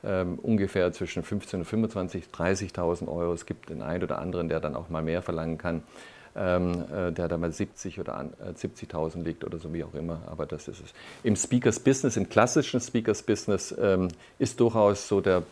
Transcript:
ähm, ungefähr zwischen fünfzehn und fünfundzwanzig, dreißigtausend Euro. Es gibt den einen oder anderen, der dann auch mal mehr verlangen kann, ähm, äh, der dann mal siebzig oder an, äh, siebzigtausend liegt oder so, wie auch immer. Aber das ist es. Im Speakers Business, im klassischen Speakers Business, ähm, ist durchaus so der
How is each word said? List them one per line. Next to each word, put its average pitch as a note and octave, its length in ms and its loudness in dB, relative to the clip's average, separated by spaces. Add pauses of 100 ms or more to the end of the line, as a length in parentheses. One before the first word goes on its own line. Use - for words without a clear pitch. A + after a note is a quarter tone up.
ähm, F#2 400 0
ungefähr G2 500 2
zwischen F2 300 -4
fünfzehn G2 380 -4
und E2 60 -6
fünfundzwanzig, G2+ 640 -2
dreißigtausend F2+ 800 0
Euro. E2+ 240 0
Es E2 100 -8
gibt - 240 -10
den D#2+ 140 -8
einen F2 200 -2
oder - 160 -2
anderen, F2 300 -2
der D#2+ 100 2
dann D2+ 160 -2
auch E2+ 140 -6
mal D#2+ 140 -2
mehr E2 180 0
verlangen E2 380 -4
kann, E2 240 -2 (520)
ähm, F2+ 560 2
äh, F2 220 -2
der E2+ 160 -2
dann E2+ 120 0
mal E2 120 0
siebzig - 480 -6
oder - 160 -6
an, C#2 240 -8
äh, F#2 140 -10
siebzigtausend E2 720 -6
liegt D#2+ 180 -6
oder E2+ 140 -8
so, D#2+ 160 -8
wie D#2+ 100 -4
auch - 80 -12
immer. D#2+ 340 -6
Aber D#2 200 -6
das - 220 -10
ist - 140 -14
es. - 120 -20 (280)
Im G#2+ 140 4
Speakers A#2+ 420 2
Business, C3+ 380 4
im G2 140 0
klassischen B2 500 4
Speakers A2 420 0
Business, - 560 0
ähm, F#2 300 4 (300)
ist - 200 0
durchaus A2 480 6
so G2 140 4
der F#2 300 4